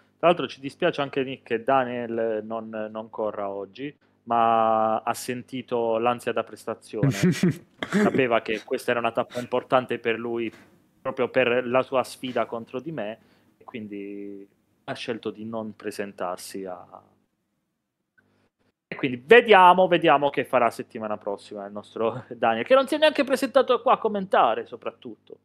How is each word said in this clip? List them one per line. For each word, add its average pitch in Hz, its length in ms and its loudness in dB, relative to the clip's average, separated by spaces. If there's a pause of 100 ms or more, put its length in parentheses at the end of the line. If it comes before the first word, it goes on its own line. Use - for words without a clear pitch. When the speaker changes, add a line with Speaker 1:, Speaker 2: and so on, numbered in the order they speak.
(180)
Speaker 1:
Tra 160 100 2
l'altro 165 180 2
ci - 140 -12
dispiace 151 400 -4
anche, 139 220 -4
Nick, 131 220 -10
che 113 180 -4
Daniel 117 840 -2
non, 110 240 -10 (220)
non 110 200 -12
corra 104 380 -6
oggi, 98 460 -10 (300)
ma 113 800 2
ha 117 120 -2
sentito 120 840 -4
l'ansia 120 340 -2
da 110 120 -2
prestazione. - 640 -4
Speaker 2:
<laughs> - 800 -2
Speaker 1:
Sapeva 131 540 2
che 110 220 -6
questa - 260 -4
era 120 100 0
una 117 120 -2
tappa 123 280 -4
importante 123 580 -2
per 113 200 -2
lui, 117 340 -6 (480)
proprio 123 280 -4
per 123 380 0
la 127 160 0
sua 127 220 -2
sfida 120 420 -6
contro 120 340 -10
di 156 120 -12
me, 110 260 -10 (380)
e - 80 -20
quindi 101 840 -14 (380)
ha 135 80 -10
scelto - 380 -8
di 107 160 -12
non 110 280 -10
presentarsi 98 920 -10
a, 90 200 -14 (2000)
e - 40 -14
quindi 127 280 -6
vediamo, 185 640 10
vediamo 151 440 4
che 131 140 -4
farà 120 240 4
settimana 110 480 -8
prossima 101 480 -10
il 101 60 -14
nostro 110 600 -6
<laughs> 127 40 -14
Daniel, 117 320 0
che - 80 4
non 269 140 4
si 320 80 -2
è - 20 0
neanche 302 240 2
presentato 254 600 0
qua 247 120 4
a - 40 0
commentare, 139 680 0
soprattutto. - 800 -14